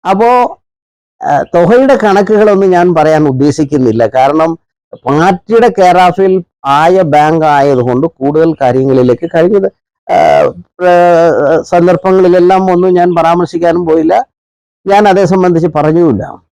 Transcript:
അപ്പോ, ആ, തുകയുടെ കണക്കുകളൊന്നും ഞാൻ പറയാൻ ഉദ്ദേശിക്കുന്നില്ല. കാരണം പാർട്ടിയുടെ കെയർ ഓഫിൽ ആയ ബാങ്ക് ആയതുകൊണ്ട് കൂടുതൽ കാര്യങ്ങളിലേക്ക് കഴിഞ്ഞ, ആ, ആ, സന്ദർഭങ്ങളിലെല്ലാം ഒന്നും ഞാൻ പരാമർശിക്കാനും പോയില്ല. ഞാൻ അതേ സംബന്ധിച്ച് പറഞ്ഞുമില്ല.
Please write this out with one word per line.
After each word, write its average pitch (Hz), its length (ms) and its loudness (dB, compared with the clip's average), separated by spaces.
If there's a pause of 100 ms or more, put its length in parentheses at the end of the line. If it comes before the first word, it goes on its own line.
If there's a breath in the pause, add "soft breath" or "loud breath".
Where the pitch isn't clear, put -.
(100)
അപ്പോ, 233 500 0 (600)
ആ, 143 220 -2
തുകയുടെ 240 640 2
കണക്കുകളൊന്നും 202 680 0
ഞാൻ 175 240 0
പറയാൻ 156 340 0
ഉദ്ദേശിക്കുന്നില്ല. 131 800 -2
കാരണം 147 520 -2 (480)
പാർട്ടിയുടെ 185 640 0
കെയർ 185 300 2
ഓഫിൽ 185 460 0 (200)
ആയ 160 380 0
ബാങ്ക് 156 420 0
ആയതുകൊണ്ട് 139 640 0
കൂടുതൽ 156 540 -2
കാര്യങ്ങളിലേക്ക് 131 760 0
കഴിഞ്ഞ, 175 220 0 (540)
ആ, - 60 0 (720)
ആ, 165 760 0
സന്ദർഭങ്ങളിലെല്ലാം 180 1080 0
ഒന്നും 180 220 0
ഞാൻ 175 200 0
പരാമർശിക്കാനും 170 720 -2
പോയില്ല. 160 400 0 (600)
ഞാൻ 202 220 2
അതേ 196 160 2
സംബന്ധിച്ച് 180 440 0
പറഞ്ഞുമില്ല. 156 840 -2